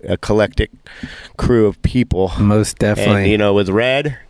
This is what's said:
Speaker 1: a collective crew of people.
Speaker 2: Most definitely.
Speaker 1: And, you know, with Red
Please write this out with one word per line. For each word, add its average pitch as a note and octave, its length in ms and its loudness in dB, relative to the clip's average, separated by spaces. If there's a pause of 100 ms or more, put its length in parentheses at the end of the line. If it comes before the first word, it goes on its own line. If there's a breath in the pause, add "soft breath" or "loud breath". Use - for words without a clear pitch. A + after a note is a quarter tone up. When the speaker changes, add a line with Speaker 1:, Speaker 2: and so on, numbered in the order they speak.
Speaker 1:
a F#2 100 -2
collective - 500 -2 (720 loud breath)
crew A#2 300 2
of F#2+ 140 -4
people. F#2 580 0
Speaker 2:
Most G#2 400 0
definitely. G#2 440 0
Speaker 1:
And, G2 80 2
you G#2+ 60 2
know, G#2 160 2
with G2+ 160 2
Red B2+ 480 -2 (120)